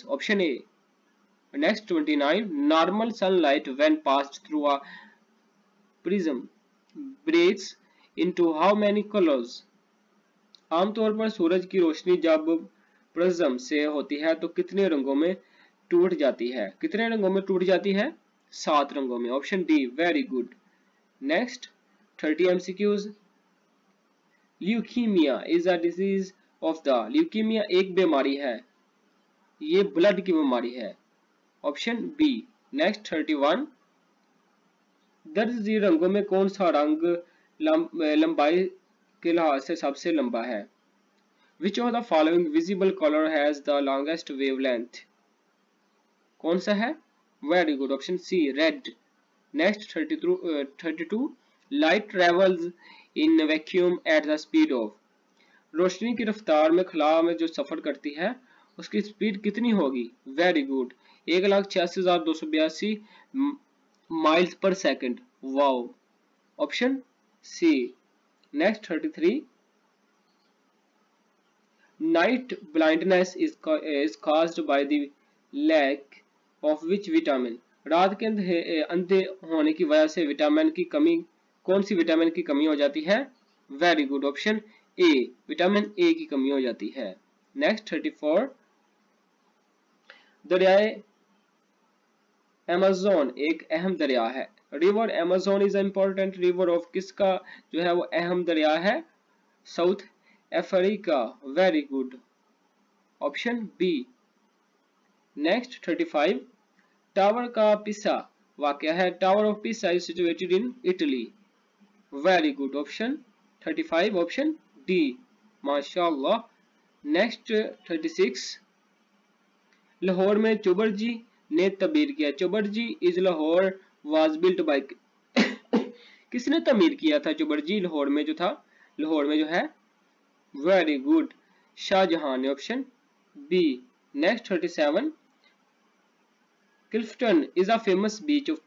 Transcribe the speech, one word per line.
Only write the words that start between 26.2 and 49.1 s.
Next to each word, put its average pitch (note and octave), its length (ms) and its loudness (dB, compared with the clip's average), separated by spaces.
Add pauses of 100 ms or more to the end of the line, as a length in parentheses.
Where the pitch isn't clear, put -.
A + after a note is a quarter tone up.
of D#3+ 120 -2 (120)
the, A#2 220 2
leukemia G#3+ 520 0
एक F#3 340 0
बीमारी C#3+ 400 2
है, C3 300 -6 (960)
ये E3 220 2
blood F#3 420 2
की F#3 80 0
बीमारी B2+ 400 0
है। A2+ 240 -12 (680)
Option A#3 320 -6 (120)
B। D3+ 400 0 (260)
next, E3+ 400 -4
थर्टी D#3 200 -2
वन। D#3 340 0 (1600)
दर्ज A3+ 340 -2
झील G#3+ 200 0
रंगों F3+ 280 4
में G#3 160 0
कौन G3 240 2
सा F#3+ 200 0
रंग D#3 540 0 (380)
लंब-, E3 400 0
लंबाई D#3 720 2 (520)
के E3+ 100 0
लिहाज D#3 280 2
से E3 140 -6
सबसे D#3 360 -4
लंबा A#2+ 320 -2
है? A2 260 -8 (920)
Which G3+ 220 -2
of A#3+ 80 -2
the A#3 120 -2
following E3+ 420 2
visible F3 460 0
color D#3 360 0
has D3+ 280 0
the C#3+ 260 -2
longest C#3+ 500 -4
wavelength? C3 640 -2 (1400)
कौन E3+ 200 -2
सा G#3 140 -2
है? A3+ 220 -2 (500)
Very D#3 320 0
good, C3 140 -4
option D#3 280 -4
C, D#3+ 400 -2
red। D3+ 220 0 (720)